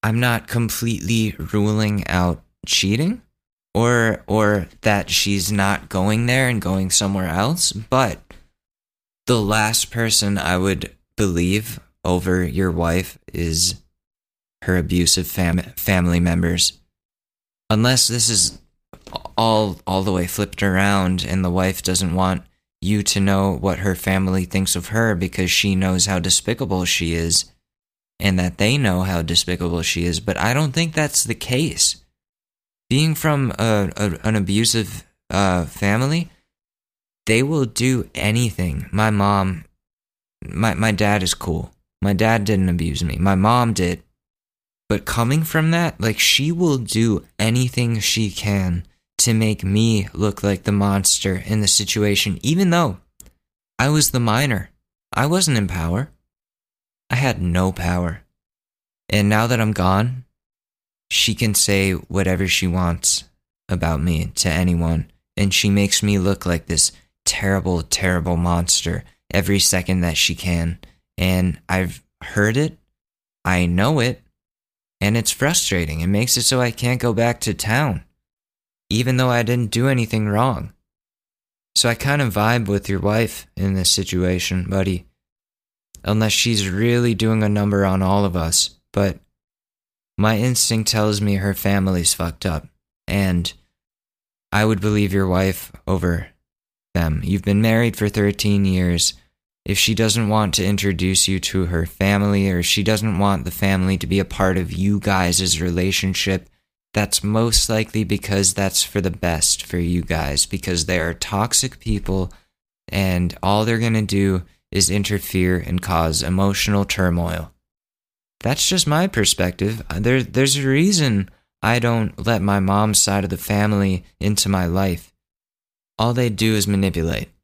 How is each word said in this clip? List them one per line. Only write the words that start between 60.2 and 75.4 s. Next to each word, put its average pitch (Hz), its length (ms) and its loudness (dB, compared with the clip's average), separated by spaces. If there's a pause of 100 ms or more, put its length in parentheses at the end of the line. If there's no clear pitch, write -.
she - 240 0
can 107 200 0
say 98 380 2
whatever 92 560 0
she - 180 0
wants 87 580 -2 (440)
about 85 340 -2
me 82 320 0
to - 140 -2
anyone. 85 640 0 (260)
And 98 180 0
she - 160 2
makes 101 320 2
me 104 160 2
look 92 260 0
like 85 220 -2
this - 260 0 (320)
terrible, 92 580 0
terrible 87 540 0
monster 85 680 0 (280)
every 98 280 0
second 92 400 0
that 87 160 0
she - 180 0
can. 85 440 -2 (380)
And 92 520 0
I've 92 340 -2 (200)
heard 107 340 0
it. 151 220 -2 (640)
I 90 220 2
know 104 340 2
it. 120 200 -2 (800)
And 104 160 2
it's 113 140 0
frustrating. 87 680 -2